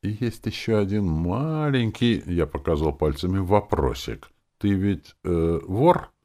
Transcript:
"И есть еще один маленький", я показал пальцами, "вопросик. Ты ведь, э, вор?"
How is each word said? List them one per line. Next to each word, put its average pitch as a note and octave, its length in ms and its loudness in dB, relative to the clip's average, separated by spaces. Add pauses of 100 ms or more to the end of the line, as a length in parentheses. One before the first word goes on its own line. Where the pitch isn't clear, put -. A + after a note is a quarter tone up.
"И G#2 180 -6
есть A#2+ 280 -4
еще A2 320 0
один G2+ 260 0
маленький", A#2+ 1200 0
я E2+ 220 0
показал D2+ 440 0
пальцами, D#2 460 0
"вопросик. F2 920 0 (260)
Ты G2+ 160 0
ведь, G2 500 -2
э, E2 440 0
вор?" C#3 440 2 (140)